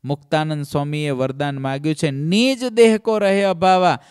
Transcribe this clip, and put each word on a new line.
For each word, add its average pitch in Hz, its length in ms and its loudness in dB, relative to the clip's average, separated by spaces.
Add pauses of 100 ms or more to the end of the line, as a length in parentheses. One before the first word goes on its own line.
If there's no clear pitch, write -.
મુક્તાનંદ 151 600 -4
સ્વામીએ 147 460 -4
વરદાન 135 480 -4
માગ્યું 143 360 -4
છે, 151 160 -4
"નિજ 214 540 0
દેહ 226 340 4
કો 220 200 -2
રહે 196 240 2
અભાવા", 185 560 2 (120)